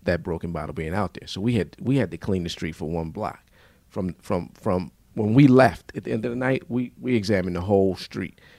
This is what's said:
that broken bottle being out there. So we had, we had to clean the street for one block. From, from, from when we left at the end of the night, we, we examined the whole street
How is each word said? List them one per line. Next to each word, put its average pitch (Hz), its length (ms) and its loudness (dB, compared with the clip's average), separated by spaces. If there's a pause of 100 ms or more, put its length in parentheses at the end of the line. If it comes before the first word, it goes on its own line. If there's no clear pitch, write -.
that 85 200 0
broken 85 280 -6
bottle 76 220 -8
being 80 200 -6
out 98 200 -2
there. - 140 -16
So - 140 -10
we 120 140 0
had, 90 240 -2
we 123 180 0
had 101 140 0
to 85 60 -10
clean 92 260 -2
the 85 60 -6
street 82 260 -8
for 78 140 -8
one 82 220 -4
block. 101 280 -8 (500)
From, 92 320 -6
from, 90 340 -4
from 92 360 -2 (220)
when 107 200 0
we 139 140 10
left 127 480 6
at - 80 -8
the 117 80 -6
end 113 140 -4
of 123 60 -4
the 120 60 -8
night, 131 320 -2
we, 120 300 -4
we 123 160 -2
examined 92 400 0
the 87 60 -4
whole 98 340 4
street - 440 -10 (200)